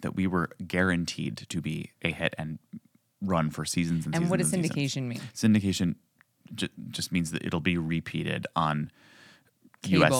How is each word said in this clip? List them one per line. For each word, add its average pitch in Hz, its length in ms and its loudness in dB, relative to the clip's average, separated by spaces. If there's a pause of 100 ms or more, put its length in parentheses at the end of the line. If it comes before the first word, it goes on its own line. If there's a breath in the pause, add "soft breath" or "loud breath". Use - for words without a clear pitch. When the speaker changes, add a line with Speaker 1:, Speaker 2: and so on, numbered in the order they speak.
Speaker 1:
that - 160 -4
we 95 100 2
were 87 220 2 (180)
guaranteed 87 720 0 (140)
to 85 100 -2
be 78 300 -6 (100)
a 85 100 0
hit 82 280 -2
and 78 200 -6 (640)
run 85 300 2
for 78 160 -6
seasons 82 400 0
and 78 80 -4
Speaker 2:
And 170 160 2
what - 100 2
Speaker 1:
seasons 180 220 2
Speaker 2:
does 160 80 0
Speaker 1:
and 139 200 -2
seasons. - 40 -6
Speaker 2:
syndication 131 140 -4
mean? 117 120 -8 (140)
Speaker 1:
Syndication 98 600 4 (600)
ju-, - 140 -4 (200)
just - 240 -6
means 85 200 0
that - 120 -4
it'll 87 160 -2
be 85 160 0
repeated 80 680 -2 (100)
on 76 340 0 (1000 soft breath)
U 87 160 8
S 78 160 8